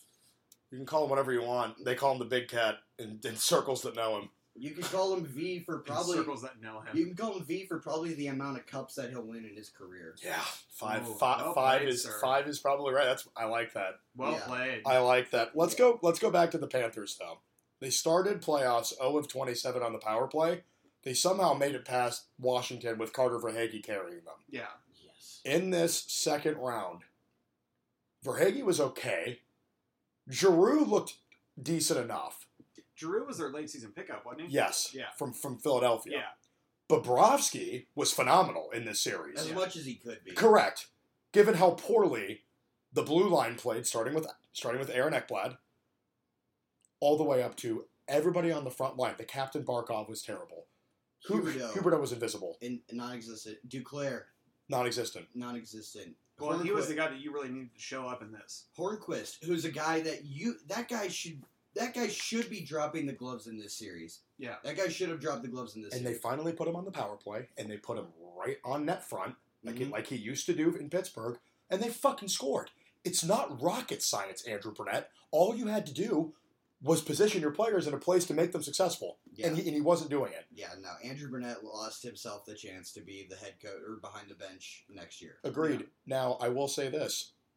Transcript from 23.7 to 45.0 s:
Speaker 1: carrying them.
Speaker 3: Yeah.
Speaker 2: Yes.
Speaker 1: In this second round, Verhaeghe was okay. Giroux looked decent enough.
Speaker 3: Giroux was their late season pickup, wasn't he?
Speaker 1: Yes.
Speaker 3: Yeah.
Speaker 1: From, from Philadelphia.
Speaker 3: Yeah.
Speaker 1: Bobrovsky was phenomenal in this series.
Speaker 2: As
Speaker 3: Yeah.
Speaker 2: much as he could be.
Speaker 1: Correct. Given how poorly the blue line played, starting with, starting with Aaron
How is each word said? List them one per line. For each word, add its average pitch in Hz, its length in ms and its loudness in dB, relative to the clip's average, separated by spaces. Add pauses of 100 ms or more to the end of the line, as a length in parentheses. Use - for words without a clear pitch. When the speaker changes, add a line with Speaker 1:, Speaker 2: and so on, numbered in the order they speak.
Speaker 1:
carrying 90 440 -8
them. 76 100 -16 (140)
Speaker 3:
Yeah. 123 160 -8 (360)
Speaker 2:
Yes. - 440 -20
Speaker 1:
In 175 240 2
this 170 400 2
second 151 480 0
round, 104 460 -4 (1200)
Verhaeghe 190 380 4
was 175 180 4
okay. 120 580 -2 (920)
Giroux 190 540 8
looked 208 320 2 (460)
decent 151 380 2
enough. 107 460 -6 (520)
Speaker 3:
Giroux 196 280 -4
was 254 120 -10
their 156 120 -4
late 151 200 -8
season 113 220 -14
pickup, 131 340 -12
wasn't 139 240 -12
he? 135 40 -6
Speaker 1:
Yes. - 400 0
Speaker 3:
Yeah. 127 120 -8 (120)
Speaker 1:
From, 127 160 -6
from 127 240 -8
Philadelphia. 123 600 2
Speaker 3:
Yeah. - 800 -4
Speaker 1:
Bobrovsky 127 880 4 (100)
was 139 160 2
phenomenal 151 640 4
in 113 120 -4
this 110 140 -4
series. 117 400 -4
Speaker 2:
As 156 100 -4
Speaker 3:
Yeah. 165 60 -4
Speaker 2:
much 185 220 -2
as 147 80 -8
he 123 100 -8
could - 300 -14
be. 185 80 -12
Speaker 1:
Correct. 208 540 8 (440)
Given 202 240 8
how 175 160 8
poorly 147 680 2 (500)
the 131 120 2
blue 170 260 4
line 123 260 4
played, 113 320 -2
starting 117 260 0
with, 156 140 0 (240)
starting 127 280 -4
with 135 100 -4
Aaron 127 240 2